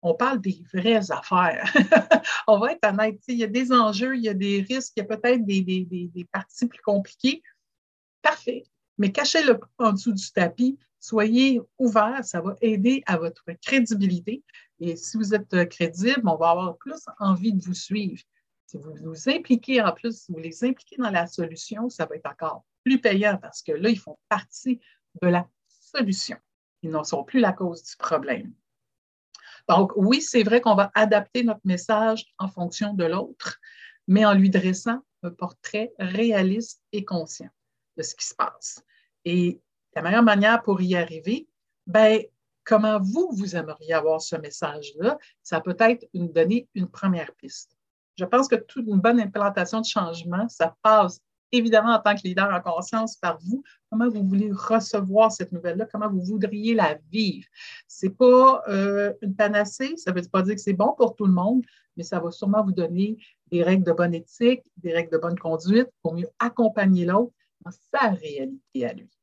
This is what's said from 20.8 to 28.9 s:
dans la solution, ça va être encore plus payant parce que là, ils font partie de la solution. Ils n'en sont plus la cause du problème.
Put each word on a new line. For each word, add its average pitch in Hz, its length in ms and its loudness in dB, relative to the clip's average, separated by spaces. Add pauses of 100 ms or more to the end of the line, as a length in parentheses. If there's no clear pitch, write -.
dans 240 120 -4
la 175 180 -2
solution, 175 640 -8
ça 175 160 -6
va 151 100 -12
être 156 140 -12
encore 156 340 -10 (220)
plus 254 140 2
payant 202 420 2
parce - 200 -18
que 156 120 -6
là, 175 160 0
ils 208 100 0
font - 180 -20 (120)
partie - 500 -4 (420)
de 180 60 2
la 175 180 2 (220)
solution. - 680 -4 (440)
Ils 160 100 -8
n'en 156 120 -4
sont 147 220 -6
plus 262 160 2
la 196 100 4
cause 180 320 -6
du - 140 -20
problème. 139 560 -4 (1160)